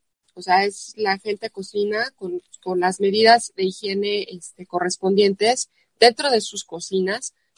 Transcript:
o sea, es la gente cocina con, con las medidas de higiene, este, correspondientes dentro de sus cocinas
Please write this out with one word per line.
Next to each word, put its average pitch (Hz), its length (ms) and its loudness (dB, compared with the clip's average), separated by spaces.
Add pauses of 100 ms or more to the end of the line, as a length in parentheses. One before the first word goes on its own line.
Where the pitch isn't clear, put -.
(340)
o - 80 -18
sea, 196 240 2
es - 320 -8
la 196 220 -2
gente 214 300 -6
cocina 208 680 -4
con, - 260 -8 (220)
con - 160 -2
las 185 200 0
medidas 220 560 4
de 190 100 -2
higiene, 202 640 -4
este, 180 360 -18
correspondientes 196 1040 0 (300)
dentro 240 300 6
de 226 120 2
sus - 220 -10
cocinas 190 680 -4 (240)